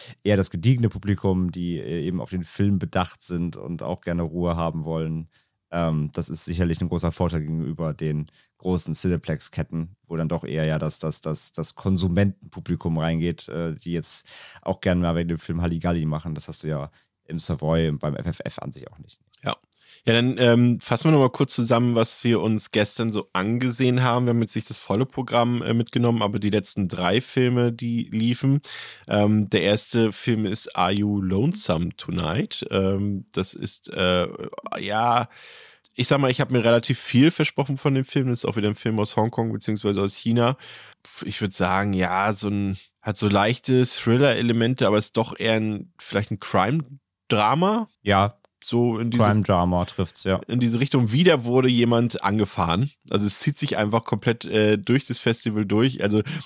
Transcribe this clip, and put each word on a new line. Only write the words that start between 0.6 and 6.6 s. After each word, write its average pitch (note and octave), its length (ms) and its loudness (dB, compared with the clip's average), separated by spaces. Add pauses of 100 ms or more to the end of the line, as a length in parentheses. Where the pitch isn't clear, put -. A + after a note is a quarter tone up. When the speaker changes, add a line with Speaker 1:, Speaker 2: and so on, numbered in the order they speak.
Speaker 1:
Publikum, F#2 640 0
die, F2 280 -6
äh, D#2+ 260 -4
eben F2+ 160 -4
auf - 80 -10
den F2+ 140 -6
Film G2+ 360 0
bedacht E2+ 420 -4
sind E2+ 360 -6
und C#2+ 260 -10
auch D#2 180 -6
gerne E2+ 220 -2
Ruhe E2+ 320 -2
haben E2 300 -4
wollen. D#2+ 420 -4 (420)
Ähm, D#2+ 440 -2
das E2 160 -6
ist - 160 -8
sicherlich E2+ 360 -2